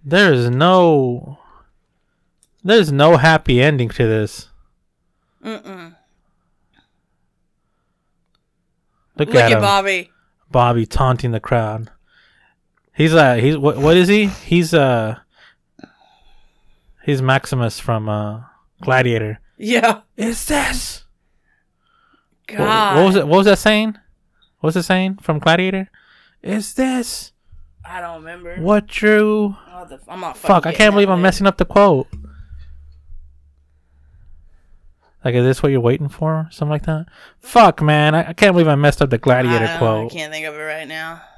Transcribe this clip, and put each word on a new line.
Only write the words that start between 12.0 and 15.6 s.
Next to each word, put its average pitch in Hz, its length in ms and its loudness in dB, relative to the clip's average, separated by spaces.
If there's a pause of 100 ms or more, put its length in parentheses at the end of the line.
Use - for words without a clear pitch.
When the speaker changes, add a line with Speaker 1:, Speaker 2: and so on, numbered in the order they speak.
Speaker 1:
He's, 156 200 0
uh, 139 220 4
he's, 139 220 0
what, 139 200 0
what 151 180 4
is 180 120 4
he? 208 180 2
He's, 170 480 -2
uh, 120 460 0 (1900)